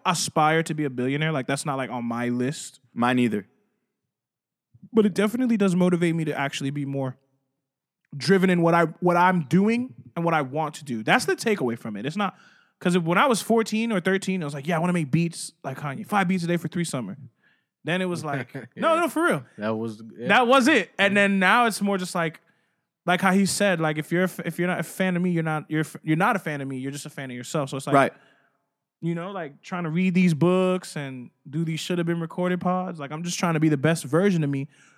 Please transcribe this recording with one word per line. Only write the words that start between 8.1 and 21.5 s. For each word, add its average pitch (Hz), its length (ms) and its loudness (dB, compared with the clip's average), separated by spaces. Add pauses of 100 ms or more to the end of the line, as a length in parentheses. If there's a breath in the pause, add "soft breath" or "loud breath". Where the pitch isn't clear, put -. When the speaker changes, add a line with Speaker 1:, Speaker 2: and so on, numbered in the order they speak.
Speaker 1:
driven 180 340 4
in 180 120 4
what 165 120 4
I, 170 120 6 (160)
what 175 160 4
I'm 180 240 4
doing 220 520 2 (220)
and 170 80 -4
what 165 100 0
I 151 80 2
want 147 340 -4
to 151 100 -18
do. 117 180 -6
That's 233 220 2
the 381 100 0
takeaway 143 420 -2
from 107 200 -10
it. 104 80 -8
It's 151 100 -6
not, 202 200 -2 (440 soft breath)
'cause 180 160 2
if, 180 80 2
when 170 140 2
I 247 80 6
was 240 160 2
fourteen 226 500 0
or 202 80 0
thirteen, 190 420 -2
I 156 40 -6
was 143 80 -8
like, 143 140 -10
"Yeah, 170 100 0
I - 20 0
wanna 175 140 0
make 160 180 -2
beats 165 400 -2 (120)
like 135 160 -8
Kanye. 147 280 -8
Five 196 220 2
beats 185 140 0
a 170 40 -4
day 170 100 0
for 156 120 -4
three 175 160 -4
summer." 113 320 -6 (640)
Then 170 180 -2
it 185 40 -2
was 170 180 -6
like, 139 320 -6
Speaker 3:
<laughs> 127 220 -14
Speaker 1:
"No, 311 180 0
Speaker 3:
Yeah. 330 60 0
Speaker 1:
no, 339 80 0
for 311 160 -2
real." 180 180 0 (140)
Speaker 3:
That 113 200 -2
was, 113 240 -8 (160)
yeah. 117 120 -8
Speaker 1:
That 233 180 4
was 262 220 6
it. 233 280 4
And 202 200 4
then 196 220 4
now 208 260 6